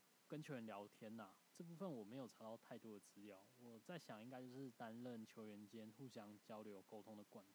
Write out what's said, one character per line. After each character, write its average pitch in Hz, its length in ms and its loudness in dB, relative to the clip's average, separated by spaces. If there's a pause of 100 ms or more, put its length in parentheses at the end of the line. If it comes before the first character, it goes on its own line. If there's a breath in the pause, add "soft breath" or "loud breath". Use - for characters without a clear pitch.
(280)
跟 156 160 4
球 151 100 2
员 117 120 6
聊 101 200 4
天 110 300 -2
呐， 110 180 0 (200)
这 180 100 0
部 170 100 -2
分 185 160 6
我 120 140 6
没 110 140 0
有 127 100 4
查 113 160 -6
到 113 140 2
太 120 200 -2
多 113 180 -2
的 98 40 -2
资 - 220 -10
料。 101 340 -4
我 120 240 -6
在 175 180 0
想， 110 240 0
应 120 80 -2
该 127 120 2
就 127 80 0
是 131 220 0
担 117 300 0
任 117 240 2
球 110 200 -2
员 104 200 -2
间 110 240 -2
互 123 200 -2
相 104 340 -2
交 107 180 0
流 101 220 -2
沟 110 180 -2
通 107 140 -4
的 104 80 -2
管 101 320 -6